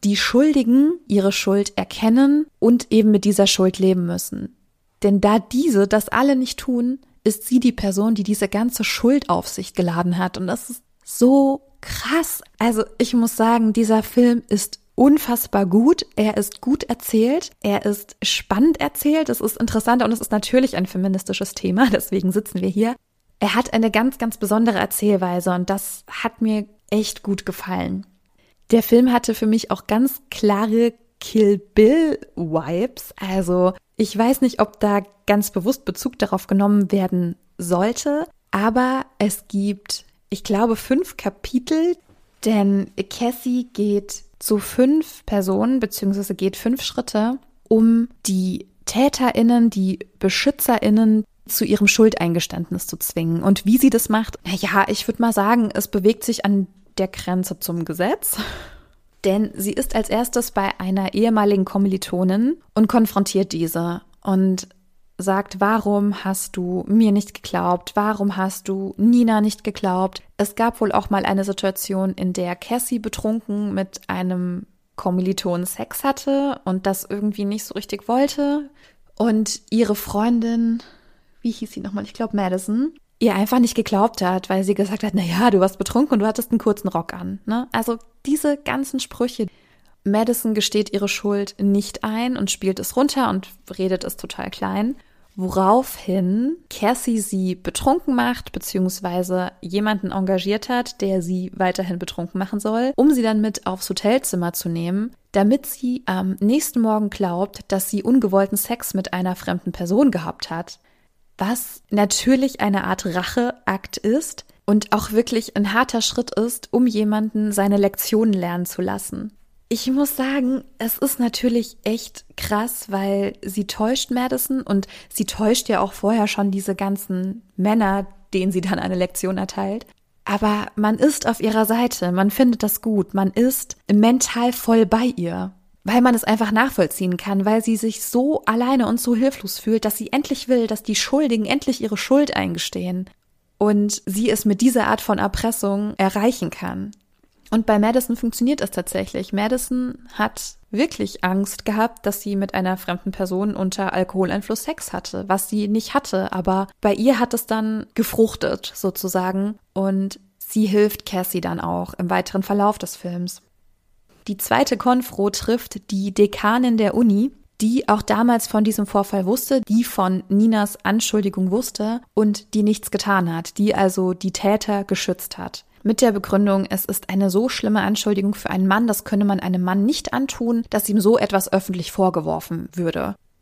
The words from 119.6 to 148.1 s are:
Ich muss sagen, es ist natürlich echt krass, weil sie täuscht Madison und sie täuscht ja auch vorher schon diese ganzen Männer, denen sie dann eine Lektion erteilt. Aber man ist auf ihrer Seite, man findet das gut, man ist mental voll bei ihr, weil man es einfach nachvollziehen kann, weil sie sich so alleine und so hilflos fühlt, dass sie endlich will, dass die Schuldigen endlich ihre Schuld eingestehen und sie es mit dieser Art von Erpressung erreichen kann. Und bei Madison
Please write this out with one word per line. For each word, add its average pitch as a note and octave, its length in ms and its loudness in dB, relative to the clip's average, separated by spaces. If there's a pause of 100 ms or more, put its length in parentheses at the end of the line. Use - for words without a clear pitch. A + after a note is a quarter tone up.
Ich A#3 160 -4
muss C#4 280 0
sagen, C4 480 -2 (140)
es A#3 180 -4
ist C4+ 200 -2
natürlich A#3 680 -2
echt - 400 -6 (100)
krass, G#3+ 560 -4
weil G3 500 -2
sie G3 260 -6
täuscht A#3 440 -2
Madison B3+ 520 -2
und G3 220 0 (220)
sie - 160 -4
täuscht - 460 0
ja G#3 100 2
auch G3 140 -2
vorher G#3+ 340 2
schon G3+ 240 0
diese G3 240 -4
ganzen G3 680 -4 (140)
Männer, G3+ 500 2 (280)
denen F#3+ 180 0
sie F3+ 80 0
dann F#3 200 -2
eine F#3 160 -4
Lektion F3+ 420 -2
erteilt. G3 480 -6 (400)
Aber G#3 400 0 (100)
man G#3+ 200 2
ist D4 300 2
auf A#3 140 0
ihrer A3 260 2
Seite, A3+ 460 0
man F#3+ 200 2
findet B3 320 2
das G#3 180 -2
gut, G#3 320 -2
man F#3+ 180 0
ist - 460 -2 (120)
mental A#3 640 4
voll A3+ 340 4
bei A3+ 200 2 (100)
ihr, F3+ 380 -6 (320)
weil A3+ 160 4
man B3 140 6
es A3+ 100 -2
einfach G#3+ 260 0
nachvollziehen G3 640 0
kann, G3 300 -2
weil A3 180 2
sie A3+ 140 0
sich A3 260 -4
so C#4 400 0
alleine A#3+ 440 2
und A#3+ 120 0
so A#3+ 160 0
hilflos C4 420 -2
fühlt, A3 280 0
dass G#3+ 100 -2
sie - 160 -8
endlich C#4 380 -4
will, A#3+ 180 2
dass G#3+ 160 -6
die G#3 120 -2
Schuldigen A#3 500 0
endlich C#4 340 -2
ihre G#3+ 160 -4
Schuld C#4 400 2
eingestehen F3+ 720 -4 (480)
und G#3 480 2
sie G#3 240 -2
es G#3+ 140 0
mit G#3 160 2
dieser A#3+ 280 2
Art G#3+ 120 0
von G3+ 180 -2
Erpressung G3+ 800 -2
erreichen G3 540 0
kann. F#3 420 -8 (600)
Und A3 140 2
bei G#3+ 120 4
Madison A#3 380 2